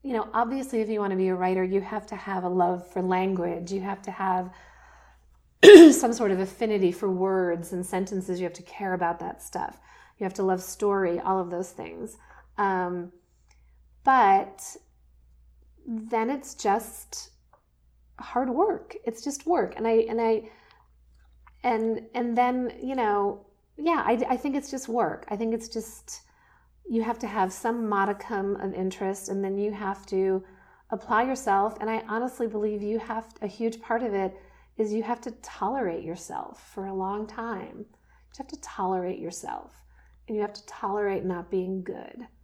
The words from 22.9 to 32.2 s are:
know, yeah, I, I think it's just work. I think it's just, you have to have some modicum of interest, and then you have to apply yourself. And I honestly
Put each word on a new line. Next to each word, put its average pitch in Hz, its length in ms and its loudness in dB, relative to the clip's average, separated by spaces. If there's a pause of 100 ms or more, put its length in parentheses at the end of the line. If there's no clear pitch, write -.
know, 202 500 0 (320)
yeah, 311 280 0
I, 220 80 2 (160)
I 247 80 0
think 277 180 -4
it's 277 160 -6
just 262 160 -10
work. 226 420 -2
I 208 60 -4
think 226 180 -2
it's 226 140 -6
just, - 540 -12 (680)
you 226 140 0
have 233 160 -4
to 233 80 -8
have 196 240 -2
some 233 360 -4
modicum 202 680 -2
of 190 160 -6
interest, 190 560 -6
and 196 140 -4
then 196 140 -4
you 208 140 -2
have 202 360 -8
to 190 360 0 (460)
apply 220 340 -2
yourself. 220 580 0
And 214 80 -4
I 220 180 -4
honestly 233 400 -4